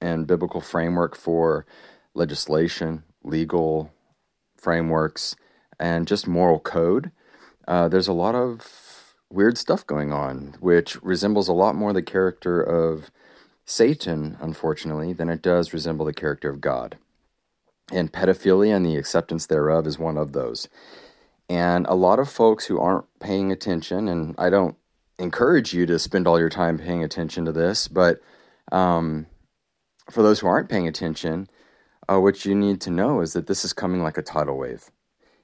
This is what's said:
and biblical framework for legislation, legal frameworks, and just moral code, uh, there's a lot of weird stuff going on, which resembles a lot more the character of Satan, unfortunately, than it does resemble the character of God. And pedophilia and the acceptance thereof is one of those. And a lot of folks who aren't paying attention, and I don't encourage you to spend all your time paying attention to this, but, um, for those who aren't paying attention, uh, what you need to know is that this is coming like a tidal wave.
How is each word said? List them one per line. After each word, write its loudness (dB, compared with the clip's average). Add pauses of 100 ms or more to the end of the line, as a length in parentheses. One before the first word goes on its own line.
and -2
biblical -2
framework -2
for 0 (480)
legislation, -2 (200)
legal -2 (640)
frameworks, -2 (440)
and -2
just -2
moral 4
code, 0 (560)
uh, 2
there's 2
a 0
lot 0
of -8 (160)
weird 4
stuff -2
going -4
on, -6
which 2
resembles 0
a 2
lot 4
more -2
the 0
character 0
of 0 (540)
Satan, 0
unfortunately, -4
than -4
it -6
does 2
resemble -4
the -4
character -4
of -10
God. -6 (960)
And -2
pedophilia 4
and 2
the 0
acceptance -4
thereof 2
is -6
one -4
of -4
those. -6 (800)
And 0
a 2
lot 6
of -2
folks 2
who -2
aren't 0 (120)
paying -2
attention, -4
and -4
I 2
don't 2 (420)
encourage 0
you 2
to 2
spend 0
all 6
your 2
time -2
paying -4
attention -6
to -2
this, 0
but, 2 (500)
um, 0 (840)
for 2
those 6
who -2
aren't 0
paying -2
attention, -6 (600)
uh, 4
what 4
you 2
need 2
to -6
know 0
is -4
that -4
this -2
is -4
coming -2
like -4
a -2
tidal -4
wave. -10 (560)